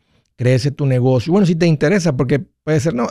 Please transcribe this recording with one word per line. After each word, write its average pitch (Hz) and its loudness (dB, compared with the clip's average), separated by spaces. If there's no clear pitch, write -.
crece 127 0
tu 143 -4
negocio. 127 0
Bueno, 196 4
si 170 2
te 170 0
interesa, 160 0
porque 139 0
puede 156 0
ser, 165 -2
"No, 240 -4